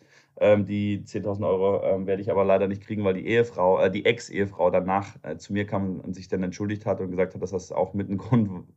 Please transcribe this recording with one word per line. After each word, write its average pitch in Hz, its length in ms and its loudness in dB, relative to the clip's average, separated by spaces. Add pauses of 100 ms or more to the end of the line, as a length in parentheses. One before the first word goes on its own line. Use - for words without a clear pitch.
(420)
ähm, 104 240 6
die 101 380 -2
zehntausend 101 420 -4
Euro, 95 380 2
ähm, 95 240 0
werde 95 140 0
ich 101 100 -4
aber 98 140 2
leider 98 220 4
nicht 101 140 -6
kriegen, 104 220 -6
weil 95 100 4
die 92 140 -8
Ehefrau, 95 540 2
äh, 92 100 4
die 104 140 -2
Ex-Ehefrau 98 640 0
danach, 92 520 -2
äh, 80 160 -10
zu - 140 -14
mir 101 140 -2
kam 98 340 -4
und - 160 -10
sich 92 140 -16
dann 98 140 -2
entschuldigt 104 420 -4
hat 98 160 0
und 92 100 -6
gesagt 90 240 -2
hat, 92 60 -10
dass 92 100 -4
das 90 220 -6
auch 90 200 0
mit 98 160 -4
ein 98 80 -2
Grund 101 460 0 (140)